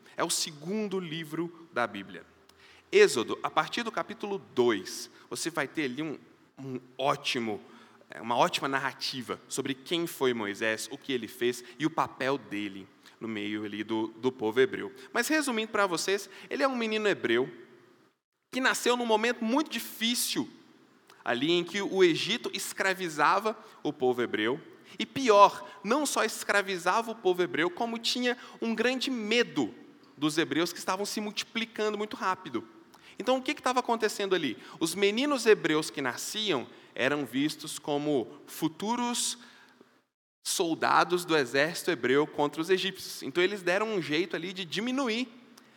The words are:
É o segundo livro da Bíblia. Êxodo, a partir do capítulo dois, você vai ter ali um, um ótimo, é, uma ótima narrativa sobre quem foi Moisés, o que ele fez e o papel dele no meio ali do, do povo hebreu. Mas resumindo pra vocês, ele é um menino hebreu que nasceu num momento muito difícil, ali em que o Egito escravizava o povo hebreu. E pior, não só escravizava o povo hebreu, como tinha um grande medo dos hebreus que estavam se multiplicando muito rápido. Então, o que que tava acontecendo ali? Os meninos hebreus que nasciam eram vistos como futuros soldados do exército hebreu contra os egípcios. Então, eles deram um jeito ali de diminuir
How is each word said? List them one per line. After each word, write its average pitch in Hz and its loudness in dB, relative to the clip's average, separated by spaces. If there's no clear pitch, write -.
É 127 -2
o 170 -2
segundo 185 -4
livro 160 -8
da 120 0
Bíblia. 98 -10
Êxodo, 190 6
a 143 -2
partir 165 0
do 226 -4
capítulo 202 -6
dois, 117 0
você - -6
vai 156 -2
ter 147 -4
ali 123 -6
um, 156 -6
um 131 -8
ótimo, 123 -2
é, - -14
uma 117 -2
ótima 156 2
narrativa 131 -4
sobre 131 -4
quem 170 -4
foi 135 2
Moisés, 110 -2
o 139 -12
que - -8
ele 120 -2
fez 120 -2
e - -8
o 156 2
papel 135 -2
dele 101 -8
no - -10
meio 107 -6
ali 107 -8
do, 110 -2
do 127 0
povo 110 0
hebreu. 101 2
Mas 233 0
resumindo 262 0
pra 202 2
vocês, 190 -2
ele 262 -2
é 277 4
um 262 0
menino 220 0
hebreu 127 2
que 247 -2
nasceu 240 2
num 247 -2
momento 233 2
muito 269 2
difícil, 226 -2
ali 123 0
em 175 4
que 202 -4
o 190 4
Egito 170 2
escravizava 185 0
o 147 -2
povo 123 2
hebreu. 113 0
E 220 -2
pior, 208 6
não 269 2
só 233 0
escravizava 202 0
o 220 -6
povo 180 2
hebreu, 170 2
como 233 -2
tinha 247 0
um 226 0
grande 247 0
medo 208 0
dos 151 0
hebreus 156 2
que - -12
estavam 196 -2
se 202 -4
multiplicando 214 -4
muito 214 -6
rápido. 185 -4
Então, 247 2
o 254 -6
que 302 -2
que - -18
tava 247 2
acontecendo 214 0
ali? 143 0
Os 160 0
meninos 226 2
hebreus 160 4
que - -8
nasciam 139 -2
eram 135 2
vistos 139 -2
como 147 0
futuros 233 -2
soldados 165 2
do 160 4
exército 143 2
hebreu 135 4
contra 147 -2
os 165 0
egípcios. 185 -2
Então, 135 0
eles 196 0
deram 190 0
um 208 -2
jeito 156 -2
ali 175 -6
de 190 -8
diminuir 240 -2